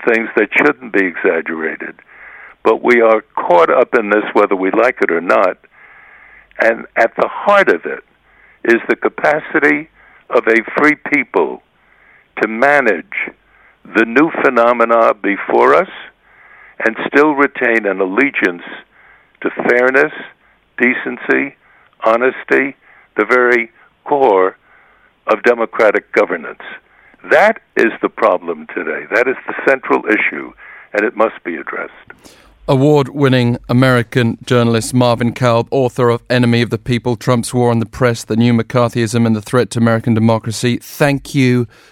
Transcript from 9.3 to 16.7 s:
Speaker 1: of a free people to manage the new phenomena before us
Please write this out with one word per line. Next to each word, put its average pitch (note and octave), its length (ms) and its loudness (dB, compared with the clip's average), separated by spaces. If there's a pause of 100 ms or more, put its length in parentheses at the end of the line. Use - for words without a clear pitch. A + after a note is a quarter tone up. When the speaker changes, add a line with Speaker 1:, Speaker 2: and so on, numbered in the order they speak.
Speaker 1:
of A#2+ 180 0
a A2+ 160 2 (140)
free D3 180 2 (180)
people F2 480 -2 (800)
to A2 60 0
manage A#2 680 0 (720)
the G#2+ 220 0
new C#3 260 2 (120)
phenomena A#2 720 4
before A#2 600 0
us F3+ 140 0 (960)